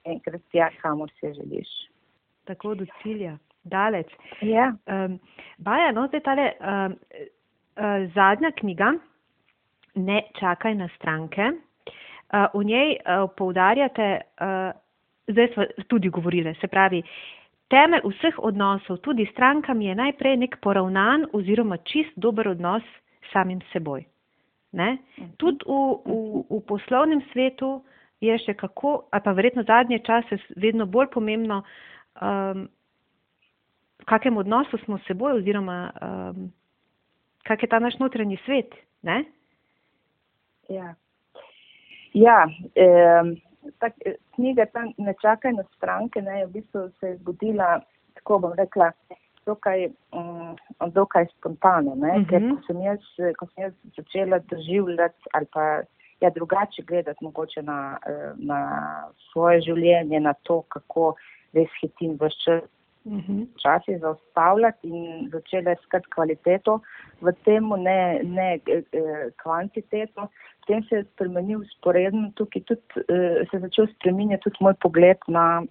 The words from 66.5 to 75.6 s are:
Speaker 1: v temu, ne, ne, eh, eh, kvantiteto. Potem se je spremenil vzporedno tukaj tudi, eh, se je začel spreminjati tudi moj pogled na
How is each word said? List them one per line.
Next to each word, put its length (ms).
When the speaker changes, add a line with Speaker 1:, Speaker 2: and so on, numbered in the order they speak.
Speaker 1:
v 140
temu, 440
ne, 440
ne, 340
eh, 340
eh, 440
kvantiteto. 960
Potem 260
se 120
je 80
spremenil 580
vzporedno 720
tukaj 300
tudi, 180
eh, 500
se 120
je 20
začel 280
spreminjati 560
tudi 140
moj 160
pogled 520
na 460